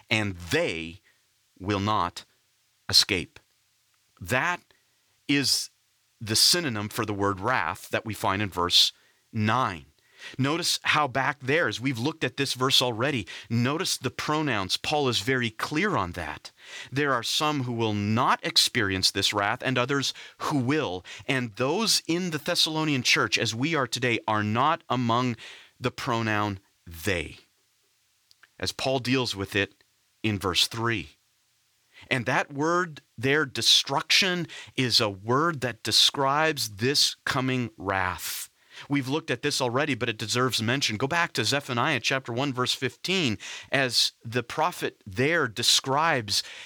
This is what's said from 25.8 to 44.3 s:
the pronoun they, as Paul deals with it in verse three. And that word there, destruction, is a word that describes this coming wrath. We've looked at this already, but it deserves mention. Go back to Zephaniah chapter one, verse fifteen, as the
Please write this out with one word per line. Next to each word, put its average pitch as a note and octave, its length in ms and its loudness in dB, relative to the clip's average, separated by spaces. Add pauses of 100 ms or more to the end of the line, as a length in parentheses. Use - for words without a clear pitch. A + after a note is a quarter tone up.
the B2 100 -2
pronoun G#2+ 720 -2 (260)
they, E2 520 -4 (1200)
as - 140 -6
Paul C3 260 -2
deals B2 360 0
with G2 220 -6
it G2+ 160 2 (500)
in G#2+ 160 0
verse F2+ 280 0
three. A2+ 500 -4 (920)
And B2 140 0
that C#3+ 280 0
word D#3+ 500 -2 (160)
there, C#3 260 2
destruction, D#3+ 1000 2 (280)
is B2+ 260 2
a A2 100 2
word B2 500 0
that A#2 220 -4
describes C#3 920 2
this C3 400 2 (100)
coming B2+ 500 0
wrath. F#2 720 -2 (400)
We've C#3 200 0
looked D#3 220 -2
at B2 120 -4
this D3 180 -2
already, C3 340 0
but A#2 140 -2
it A2+ 80 -2
deserves A#2 460 0
mention. A#2 340 0
Go B2+ 100 -2
back E3+ 280 -2
to A2+ 100 0
Zephaniah C3 560 0
chapter C3 320 -2
one, C3 220 -2
verse B2 180 0
fifteen, C#3 640 -2 (340)
as C3 420 0 (120)
the A#2 180 -2